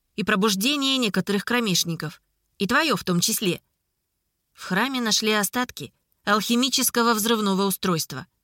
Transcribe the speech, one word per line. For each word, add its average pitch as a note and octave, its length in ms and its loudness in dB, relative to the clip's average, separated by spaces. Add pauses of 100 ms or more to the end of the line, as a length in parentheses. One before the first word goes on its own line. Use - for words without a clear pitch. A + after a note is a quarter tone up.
(160)
и - 80 -4
пробуждение A3+ 720 2
некоторых G3+ 480 0
кромешников, E3+ 760 -2 (360)
и G3 100 -2
твое C4+ 280 2
в - 80 -6
том F3 160 0
числе. G3 420 -2 (920)
В - 120 -18
храме B3 340 -2
нашли A3 320 0
остатки G#3+ 600 -2 (320)
алхимического A#3 880 2
взрывного G#3 500 2
устройства, F3+ 640 -2 (160)